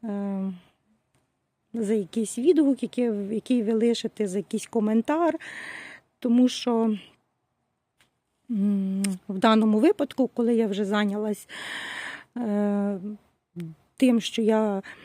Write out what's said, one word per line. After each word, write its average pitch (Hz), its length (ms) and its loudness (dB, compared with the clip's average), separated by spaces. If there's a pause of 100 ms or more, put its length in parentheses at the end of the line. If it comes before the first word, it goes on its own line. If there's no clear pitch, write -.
е, 202 500 -4 (1200)
за 220 200 -2
якийсь 214 440 -2
відгук, 277 460 4
який, 240 280 -2 (200)
який 226 320 0
ви 220 100 0
лишите, 220 540 0
за 185 100 -4
якийсь 208 300 -6
коментар. 262 720 0 (800)
Тому 247 280 4
що, 226 480 0 (1600)
м, 196 520 0 (260)
в 196 100 -6
даному 220 400 4
випадку, 277 480 2
коли 240 280 0
я 226 120 2
вже 202 180 -2
зайнялась, 208 640 -2 (880)
е, 202 600 0 (1000)
тим, 240 240 4
що - 200 -4
я, 214 400 2 (240)